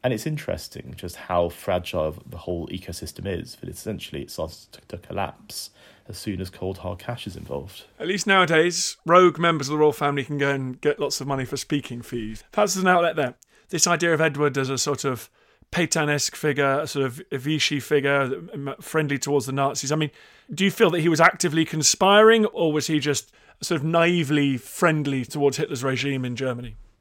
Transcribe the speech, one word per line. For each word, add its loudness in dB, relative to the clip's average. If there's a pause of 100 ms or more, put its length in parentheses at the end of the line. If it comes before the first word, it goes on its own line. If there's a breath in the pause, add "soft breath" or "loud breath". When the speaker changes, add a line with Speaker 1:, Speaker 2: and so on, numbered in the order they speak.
Speaker 1:
And 2
it's -4
interesting -8
just -12
how 0
fragile -4
the -16
whole -6
ecosystem -12
is, -8
that -14
essentially -10
it -14
starts -10
to, -20
to -12
collapse -10 (360 soft breath)
as -14
soon -6
as -10
cold, -10
hard -8
cash -10
is -10
involved. -12 (120)
Speaker 2:
At -8
least -4
nowadays, 2
rogue 8
members 0
of -2
the -2
royal 6
family -2
can -6
go 0
and -4
get 0
lots -2
of -8
money -4
for -8
speaking -4
fees. -10
Perhaps 2
there's -2
an 6
outlet 2
there. -2 (360 soft breath)
This 0
idea 2
of 2
Edward 0
as -2
a -4
sort -4
of -4 (400 soft breath)
Peyton-esque -2
figure, 0
a -6
sort -2
of -8 (100)
Vichy -2
figure, 0 (100)
m-, -8
friendly -2
towards 0
the -6
Nazis. -2
I 0
mean, 0 (420 soft breath)
do -2
you 4
feel 4
that 0
he 4
was 4
actively 4
conspiring, 6
or 0
was 0
he 0
just -2 (300 soft breath)
sort -2
of -2
naively 2
friendly 0
towards 2
Hitler's -4
regime -2
in -6
Germany? -6 (240)